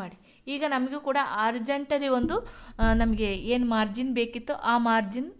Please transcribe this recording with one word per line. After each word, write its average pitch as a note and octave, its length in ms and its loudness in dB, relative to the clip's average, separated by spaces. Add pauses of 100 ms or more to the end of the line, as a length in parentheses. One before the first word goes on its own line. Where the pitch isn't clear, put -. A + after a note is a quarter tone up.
ಮಾಡಿ. F3+ 140 -12 (320)
ಈಗ C#4+ 200 -2
ನಮಗೂ C4+ 320 -2
ಕೂಡ C#4+ 200 0
ಹಾರಿಜಾಂಟಲಿ C#4 880 0
ಒಂದು, C4+ 400 0 (300)
ಆ, A3+ 140 4
ನಮಗೆ A3 420 2
ಏನ್ A#3+ 360 0
ಮಾರ್ಜಿನ್ A3+ 440 0
ಬೇಕಿತ್ತೋ A#3 400 -2
ಆ A#3+ 240 2
ಮಾರ್ಜಿನ್ A#3 600 0